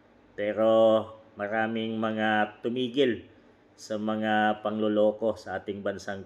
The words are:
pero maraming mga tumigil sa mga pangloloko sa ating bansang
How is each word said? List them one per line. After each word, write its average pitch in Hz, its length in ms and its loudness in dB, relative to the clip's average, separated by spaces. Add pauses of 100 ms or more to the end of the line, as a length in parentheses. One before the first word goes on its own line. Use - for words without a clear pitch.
(340)
pero 110 720 4 (320)
maraming 110 560 -4
mga 110 720 0
tumigil 123 640 0 (440)
sa - 240 -8
mga 107 640 0
pangloloko 107 720 0
sa 95 240 -10
ating 98 240 -10
bansang 98 440 -8